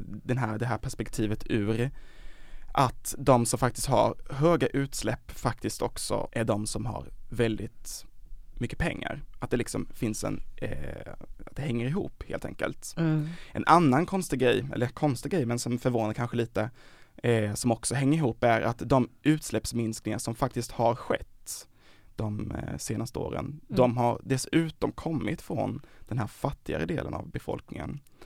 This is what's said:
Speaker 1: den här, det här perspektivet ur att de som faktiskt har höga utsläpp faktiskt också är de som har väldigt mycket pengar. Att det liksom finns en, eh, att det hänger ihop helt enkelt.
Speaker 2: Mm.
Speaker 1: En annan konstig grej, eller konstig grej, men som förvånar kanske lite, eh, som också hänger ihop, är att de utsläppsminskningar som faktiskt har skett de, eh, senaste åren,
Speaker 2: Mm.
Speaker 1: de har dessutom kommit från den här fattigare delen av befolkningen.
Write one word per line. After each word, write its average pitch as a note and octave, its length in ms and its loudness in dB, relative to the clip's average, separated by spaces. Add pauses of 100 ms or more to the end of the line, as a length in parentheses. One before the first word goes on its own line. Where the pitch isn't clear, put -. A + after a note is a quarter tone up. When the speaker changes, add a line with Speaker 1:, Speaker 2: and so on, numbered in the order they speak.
Speaker 1:
den A#2+ 320 -4
här, A2 200 -2
det A2+ 80 -2
här A#2 120 0
perspektivet A2 720 -2
ur A2+ 420 2 (880)
att - 380 2
de B2+ 280 6
som A#2 140 0
faktiskt - 280 0
har - 280 6 (140)
höga C#3+ 380 4
utsläpp B2+ 640 -2
faktiskt - 500 -4
också - 500 -2
är A#2 120 -2
de G#2+ 240 0
som A2 180 -4
har A#2 200 -4 (240)
väldigt - 760 -2 (480)
mycket - 260 -4
pengar. - 420 -2 (180)
Att - 120 -4
det - 60 2
liksom - 360 -2
finns - 300 -2
en, - 180 -4 (140)
eh, - 560 -6 (340)
att - 100 -14
det C3 60 -6
hänger A#2+ 260 -2
ihop - 400 -4
helt - 180 -6
enkelt. - 520 -6
Speaker 2:
Mm. D#3 320 2 (220)
Speaker 1:
En - 160 -4
annan D#3 380 8
konstig D#3+ 340 -2
grej, C3 340 4
eller A#2+ 140 0
konstig - 440 0
grej, D3 140 2
men A#2+ 140 0
som A#2+ 200 -2
förvånar A2+ 340 2
kanske A#2+ 240 -2
lite, A2+ 320 0 (460)
eh, A2+ 380 2
som A#2+ 180 2
också - 240 0
hänger C#3 220 4
ihop, C3 260 2
är A#2 180 6
att A2+ 240 0
de B2 240 6 (140)
utsläppsminskningar A2+ 920 0
som A#2 180 -4
faktiskt B2 360 -2
har A#2 240 4
skett - 720 -6 (480)
de, G#2+ 360 -4
eh, - 260 -6
senaste - 420 -4
åren, - 260 -4
Speaker 2:
Mm. D3+ 220 -8
Speaker 1:
de B2 300 6
har A#2+ 260 2
dessutom - 680 0
kommit E3 500 -2
från G#2+ 400 -2 (260)
den B2 120 -2
här B2+ 80 -2
fattigare - 580 -4
delen - 280 -4
av - 160 -8
befolkningen. - 680 -6 (260)